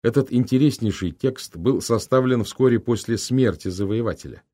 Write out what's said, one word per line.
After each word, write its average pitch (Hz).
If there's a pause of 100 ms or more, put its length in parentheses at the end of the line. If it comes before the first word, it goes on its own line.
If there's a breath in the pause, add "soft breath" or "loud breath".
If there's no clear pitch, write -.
Этот 131
интереснейший 120
текст -
был 87
составлен 123
вскоре 123
после 113
смерти 123
завоевателя. 98 (100)